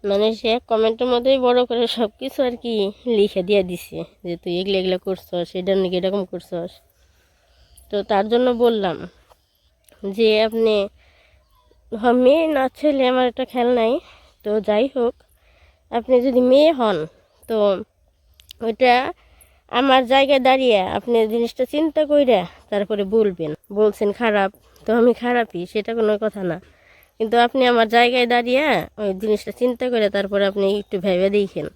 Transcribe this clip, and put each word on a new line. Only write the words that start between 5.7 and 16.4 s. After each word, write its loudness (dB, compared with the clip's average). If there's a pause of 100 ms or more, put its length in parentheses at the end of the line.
নাকি 0
এরকম -2
করছস।" -10 (1160)
তো -6
তার 0
জন্য 2 (100)
বললাম 0 (1040)
যে, -2 (140)
"আপনি 0 (1160)
হ, -8 (140)
মেয়ে 6
না 0 (120)
ছেলে 0
আমার 2
একটা -4
খেয়াল -2
নাই, 2 (480)
তো -8 (120)
যাই 0
হোক, -2 (800)
আপনি 0
যদি 2